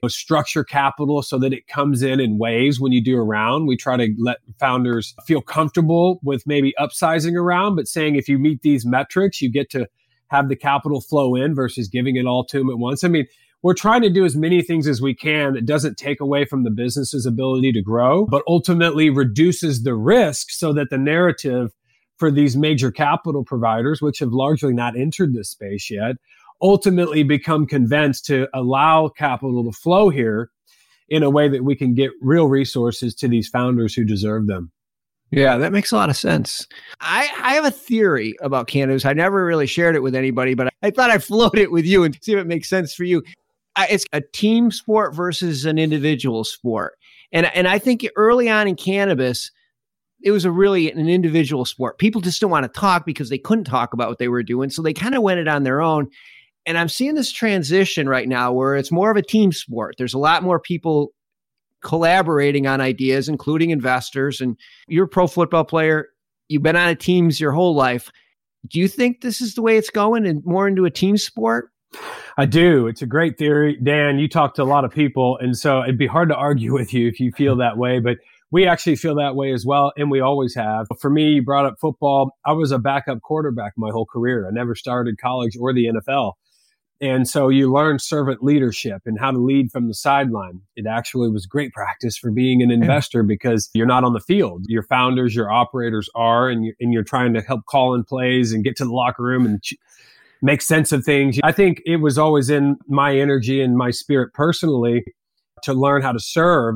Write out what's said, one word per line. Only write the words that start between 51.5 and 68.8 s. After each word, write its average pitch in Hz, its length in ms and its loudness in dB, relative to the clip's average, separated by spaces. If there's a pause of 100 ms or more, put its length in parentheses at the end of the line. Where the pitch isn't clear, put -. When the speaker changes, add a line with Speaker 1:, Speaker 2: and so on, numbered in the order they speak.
Speaker 2:
sport. - 320 -6
People 214 240 2
just 175 180 -4
didn't 202 120 0
wanna 143 160 0
talk 180 400 0
because 143 220 -6
they 131 100 -4
couldn't 220 240 -2
talk 123 280 -2
about 117 160 -4
what 117 120 -8
they 123 80 -2
were 120 160 -2
doing. 123 260 -4
So 160 140 -8
they 156 100 -2
kinda 247 260 -4
went 190 200 0
it 156 80 -2
on 147 160 0
their 135 180 0
own. 156 280 0 (580)
And 170 100 -2
I'm 170 120 0
seeing 277 260 -2
this 277 160 -2
transition 185 760 0
right 127 200 0
now 123 260 0
where 135 220 0
it's 139 160 -4
more 185 180 2
of 214 80 2
a 202 60 0
team 214 280 2
sport. 113 460 -8
There's 123 160 -6
a 131 60 -4
lot 156 240 2
more 180 160 0
people 160 520 -2 (680)
collaborating 156 880 2
on 135 140 0
ideas, 131 460 0
including 160 440 -2
investors. 131 680 -2
And 123 160 -4 (300)
you're 170 180 0
a - 20 -6
pro 180 180 2
football 170 380 0
player. 156 460 0 (400)
You've 151 120 0
been 156 140 2
on 175 140 4
a 165 60 0
teams 175 440 2
your 147 140 0
whole 175 200 2
life. 127 380 0 (560)
Do - 120 -4
you 185 80 2